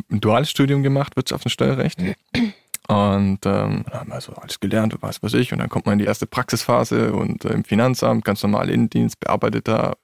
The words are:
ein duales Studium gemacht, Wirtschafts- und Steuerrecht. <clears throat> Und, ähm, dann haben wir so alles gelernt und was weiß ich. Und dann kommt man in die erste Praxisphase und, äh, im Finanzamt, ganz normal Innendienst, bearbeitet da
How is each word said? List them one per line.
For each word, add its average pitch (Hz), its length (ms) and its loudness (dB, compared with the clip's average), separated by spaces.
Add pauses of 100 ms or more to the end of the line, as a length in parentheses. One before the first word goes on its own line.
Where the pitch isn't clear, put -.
(100)
ein 104 100 0
duales 113 300 2
Studium 139 320 2
gemacht, 139 340 0
Wirtschafts- - 280 -4
und - 60 -2
Steuerrecht. 135 500 0
<clears throat> - 880 -4
Und, 101 560 2
ähm, 101 400 0
dann - 80 -10
haben - 180 -10
wir 127 120 -10
so - 100 -18
alles - 280 -14
gelernt 110 340 0
und - 80 -10
was 101 200 -8
weiß 110 120 -2
ich. 123 180 0
Und - 60 -2
dann - 100 -2
kommt - 160 -4
man 101 100 2
in 104 40 4
die 101 80 2
erste 107 200 -2
Praxisphase 120 840 0
und, 113 320 -4
äh, - 80 -2
im 107 100 0
Finanzamt, 117 640 2
ganz 101 180 0
normal 101 280 0
Innendienst, 117 500 0
bearbeitet 113 480 0
da 113 360 0